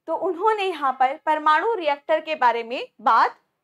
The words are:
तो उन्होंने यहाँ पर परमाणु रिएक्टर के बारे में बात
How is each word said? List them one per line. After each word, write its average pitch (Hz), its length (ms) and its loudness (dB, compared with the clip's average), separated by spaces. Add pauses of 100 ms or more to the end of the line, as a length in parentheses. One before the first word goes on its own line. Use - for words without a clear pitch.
तो 320 100 -4
उन्होंने 392 480 0
यहाँ 294 280 -2
पर 262 240 0 (100)
परमाणु 311 480 2
रिएक्टर 320 460 -2
के 311 160 -6
बारे 240 260 2
में 269 260 -8 (140)
बात 254 340 2 (280)